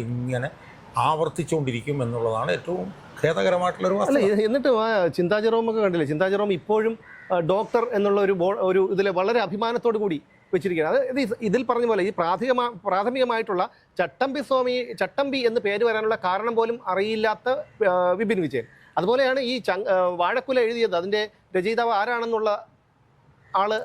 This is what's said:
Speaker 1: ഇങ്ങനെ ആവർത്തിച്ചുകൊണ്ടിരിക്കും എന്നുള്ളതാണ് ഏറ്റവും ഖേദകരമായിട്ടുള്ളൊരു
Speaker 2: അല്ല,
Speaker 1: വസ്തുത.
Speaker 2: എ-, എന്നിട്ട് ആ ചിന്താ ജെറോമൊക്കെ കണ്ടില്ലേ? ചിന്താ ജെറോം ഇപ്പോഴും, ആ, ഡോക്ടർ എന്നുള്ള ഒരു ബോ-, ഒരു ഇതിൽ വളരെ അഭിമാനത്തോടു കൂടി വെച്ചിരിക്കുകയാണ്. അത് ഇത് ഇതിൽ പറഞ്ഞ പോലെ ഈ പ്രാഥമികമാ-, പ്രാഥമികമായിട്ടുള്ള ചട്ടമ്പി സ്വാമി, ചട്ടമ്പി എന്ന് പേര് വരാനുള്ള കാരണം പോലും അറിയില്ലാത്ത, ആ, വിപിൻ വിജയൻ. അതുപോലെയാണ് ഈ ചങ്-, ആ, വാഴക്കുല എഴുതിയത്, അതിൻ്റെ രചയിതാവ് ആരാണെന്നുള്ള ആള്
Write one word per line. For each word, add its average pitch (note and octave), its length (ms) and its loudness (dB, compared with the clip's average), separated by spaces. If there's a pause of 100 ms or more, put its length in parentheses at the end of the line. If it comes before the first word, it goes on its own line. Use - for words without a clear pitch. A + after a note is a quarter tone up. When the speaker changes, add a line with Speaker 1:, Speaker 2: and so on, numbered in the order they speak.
Speaker 1:
ഇങ്ങനെ B2 440 -4 (600)
ആവർത്തിച്ചുകൊണ്ടിരിക്കും D3 960 -2
എന്നുള്ളതാണ് A#2 520 -2
ഏറ്റവും F3+ 300 -6 (340)
ഖേദകരമായിട്ടുള്ളൊരു F3+ 760 0 (100)
Speaker 2:
അല്ല, C#4 140 2
Speaker 1:
വസ്തുത. G3+ 200 2
Speaker 2:
എ-, G#3+ 80 2
എന്നിട്ട് C4 220 0 (160)
ആ - 20 0 (300)
ചിന്താ F3+ 280 2
ജെറോമൊക്കെ A3+ 400 0
കണ്ടില്ലേ? E3+ 280 0
ചിന്താ E3 200 0
ജെറോം G3+ 260 0
ഇപ്പോഴും, A3 360 0 (380)
ആ, F3+ 60 2 (140)
ഡോക്ടർ A3 300 0 (160)
എന്നുള്ള G3+ 280 2
ഒരു G3 140 2
ബോ-, F#3+ 200 0 (100)
ഒരു F#3+ 120 4 (120)
ഇതിൽ G3 140 2 (120)
വളരെ A3+ 260 2
അഭിമാനത്തോടു A3+ 580 -2
കൂടി D#3+ 140 -2 (340)
വെച്ചിരിക്കുകയാണ്. F#3 440 0
അത് C4 280 -2
ഇത് G#3 80 -4 (140)
ഇതിൽ G#3 220 2
പറഞ്ഞ A#3+ 220 0
പോലെ G3 180 2
ഈ - 100 -2
പ്രാഥമികമാ-, A#3+ 520 0 (160)
പ്രാഥമികമായിട്ടുള്ള A3 760 0 (360)
ചട്ടമ്പി C4 480 -2
സ്വാമി, B3+ 300 2 (240)
ചട്ടമ്പി C4+ 380 -2 (100)
എന്ന് A3+ 180 0
പേര് G#3 220 0
വരാനുള്ള A3 280 0 (120)
കാരണം G#3+ 300 -2
പോലും A3+ 200 0 (140)
അറിയില്ലാത്ത, G#3+ 540 0 (440)
ആ, - 20 2 (280)
വിപിൻ G#3 260 0
വിജയൻ. B2 180 -4 (320)
അതുപോലെയാണ് B3+ 420 2 (120)
ഈ - 20 -2 (160)
ചങ്-, G3 260 -2
ആ, F#3 40 4 (240)
വാഴക്കുല B3 440 0
എഴുതിയത്, A3+ 340 0
അതിൻ്റെ G#3 220 -2 (340)
രചയിതാവ് A3+ 440 0
ആരാണെന്നുള്ള A#3 480 -2 (1120)
ആള് G#3+ 240 0